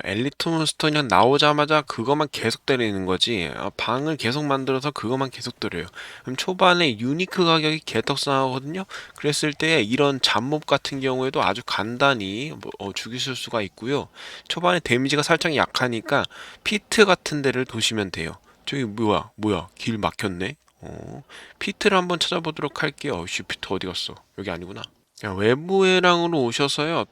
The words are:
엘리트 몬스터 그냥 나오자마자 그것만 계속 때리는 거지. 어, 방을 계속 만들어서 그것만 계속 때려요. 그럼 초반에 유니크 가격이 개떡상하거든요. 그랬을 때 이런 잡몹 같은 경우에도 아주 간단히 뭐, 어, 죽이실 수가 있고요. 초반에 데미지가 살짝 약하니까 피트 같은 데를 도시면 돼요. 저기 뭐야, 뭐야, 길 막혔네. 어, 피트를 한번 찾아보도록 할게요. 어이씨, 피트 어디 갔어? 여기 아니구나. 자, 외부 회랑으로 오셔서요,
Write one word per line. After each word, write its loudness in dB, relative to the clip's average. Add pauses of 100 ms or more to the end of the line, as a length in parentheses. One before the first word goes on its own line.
엘리트 -2
몬스터 0
그냥 0
나오자마자 6
그것만 0
계속 -4
때리는 0
거지. 0
어, -6
방을 -2
계속 -2
만들어서 0
그것만 -2
계속 -12
때려요. -4 (360)
그럼 -8
초반에 2
유니크 0
가격이 2
개떡상하거든요. -2 (300)
그랬을 0
때 2
이런 2
잡몹 0
같은 0
경우에도 0
아주 0
간단히 -2
뭐, -12
어, -8
죽이실 -6
수가 -4
있고요. -4 (400)
초반에 0
데미지가 2
살짝 2
약하니까 0 (400)
피트 4
같은 0
데를 2
도시면 -2
돼요. -6 (300)
저기 -2
뭐야, 0
뭐야, 0 (100)
길 -4
막혔네. -4 (260)
어, -14 (340)
피트를 0
한번 0
찾아보도록 -4
할게요. -4
어이씨, -6
피트 -8
어디 -4
갔어? -8 (240)
여기 -6
아니구나. -10 (320)
자, -8
외부 4
회랑으로 4
오셔서요, 0